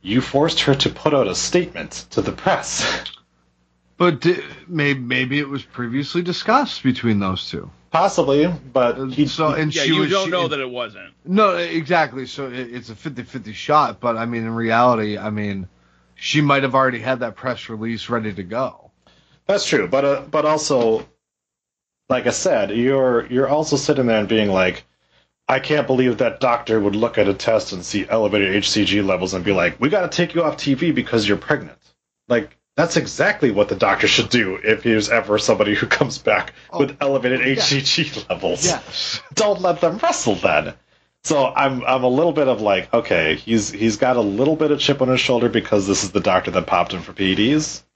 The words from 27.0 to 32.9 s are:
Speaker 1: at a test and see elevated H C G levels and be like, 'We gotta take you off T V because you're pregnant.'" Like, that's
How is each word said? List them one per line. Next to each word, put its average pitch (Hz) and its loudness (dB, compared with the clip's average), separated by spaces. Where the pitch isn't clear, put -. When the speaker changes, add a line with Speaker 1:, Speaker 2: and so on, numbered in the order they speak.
Speaker 1:
at 101 4
a 98 0
test 110 0
and 87 -10
see 101 -4
elevated 101 0
H 101 0
C 104 2
G 101 0
levels 92 0
and 87 -6
be 101 0
like, 87 0
'We 135 0
gotta 180 0
take 170 -2
you 170 0
off 151 0
T 139 -2
V 160 0
because 113 0
you're 101 4
pregnant.'" - -4
Like, 120 0
that's 165 2